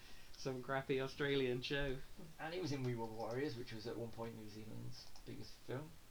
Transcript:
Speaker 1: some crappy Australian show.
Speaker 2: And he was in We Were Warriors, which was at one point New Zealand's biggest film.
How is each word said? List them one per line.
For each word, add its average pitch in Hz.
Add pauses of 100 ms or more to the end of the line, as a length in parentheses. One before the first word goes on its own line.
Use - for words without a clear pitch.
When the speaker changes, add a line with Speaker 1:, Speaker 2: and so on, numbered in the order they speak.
(360)
Speaker 1:
some 131
crappy 135
Australian 135
show. 143 (480)
Speaker 2:
And 160
he 185
was 143
in 135
We 123
Were 117
Warriors, 117
which 117
was 107
at 117
one 117
point 117
New 107
Zealand's 117 (220)
biggest 120 (160)
film. 127 (300)